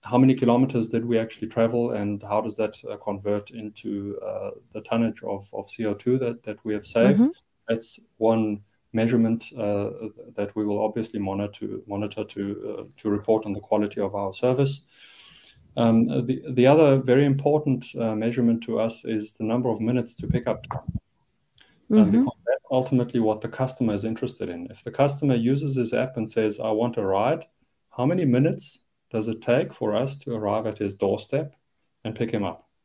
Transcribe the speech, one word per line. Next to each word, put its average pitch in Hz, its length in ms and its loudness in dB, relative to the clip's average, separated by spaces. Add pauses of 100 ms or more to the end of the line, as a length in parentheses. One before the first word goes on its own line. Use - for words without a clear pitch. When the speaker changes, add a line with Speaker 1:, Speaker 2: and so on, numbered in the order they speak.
Speaker 1:
how 123 140 0
many 131 160 6
kilometers 123 540 2
did 117 180 -2
we 117 140 0
actually 113 280 -6
travel 117 440 0
and 104 320 -4
how 104 180 0
does 110 160 -8
that, 107 320 -4
uh, 104 80 -10
convert 104 540 -4
into, 104 760 -8
uh, 101 260 -8 (220)
the 107 80 -10
tonnage 117 420 -2
of, 101 300 -8
of 104 160 -10
C 113 160 -8
O 101 80 -2
two 123 240 0
that, 120 260 -4
that 101 220 -10
we 107 80 -4
have 104 120 -6
saved. 196 340 4
Speaker 2:
Mm-hmm. 262 100 6 (380)
Speaker 1:
That's - 320 -4 (180)
one 110 440 2 (300)
measurement, 113 640 2
uh, 104 360 -2 (440)
that 101 200 -6
we 107 100 -2
will 104 180 0
obviously 110 360 -4
monitor, 101 680 -6
monitor 104 380 -6
to, 104 180 -10 (380)
uh, - 40 -12 (140)
to 107 120 -4
report 107 360 2
on 101 80 -6
the 101 60 -6
quality 104 420 -2
of 98 140 -4
our 98 180 -4
service. 139 480 0 (960)
Um, 117 300 4 (180)
the, 127 240 -2
the 131 160 4
other 147 320 8
very 127 280 4
important, 139 600 2 (100)
uh, 113 200 -2
measurement 117 480 2
to 113 160 -2
us 113 260 -2
is 110 280 -4
the 110 100 -8
number 120 260 0
of 107 100 -2
minutes 117 360 -2
to 156 120 -10
pick 123 200 0
up 165 220 -4
time. - 120 -8 (1120)
Um, 214 60 6
Speaker 2:
Mm-hmm. 214 140 8
Speaker 1:
because - 340 2
that's 131 240 0
ultimately 127 500 2
what 107 220 2
the 113 60 -8
customer 120 480 -2
is 101 100 -4
interested 110 440 -6
in. 87 200 -10
If - 140 -18
the 117 80 -10
customer 139 440 2
uses 135 400 0
his 117 160 -2
app 120 260 -2
and 110 120 -4
says, 107 300 0
"I 110 100 -4
want 113 280 0
a 104 80 -2
ride," 107 400 0 (440)
how 123 160 -2
many 175 200 2
minutes 135 560 0 (280)
does 110 180 -4
it 113 140 -6
take 143 320 0
for 107 220 -4
us 139 240 -2
to 120 160 -8
arrive 107 320 -2
at 104 100 -6
his 101 180 -4
doorstep 135 600 -2 (480)
and 113 100 -6
pick 117 160 -4
him 104 140 -2
up? - 260 -8 (160)